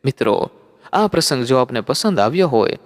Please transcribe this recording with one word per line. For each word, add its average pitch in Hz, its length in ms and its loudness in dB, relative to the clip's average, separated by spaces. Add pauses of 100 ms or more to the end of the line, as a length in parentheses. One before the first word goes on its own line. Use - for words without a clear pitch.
મિત્રો, 110 460 0 (420)
આ 208 140 2
પ્રસંગ 147 360 -2
જો 131 140 2
આપને 123 240 -2
પસંદ 175 380 -2
આવ્યો 160 280 2
હોય 113 380 0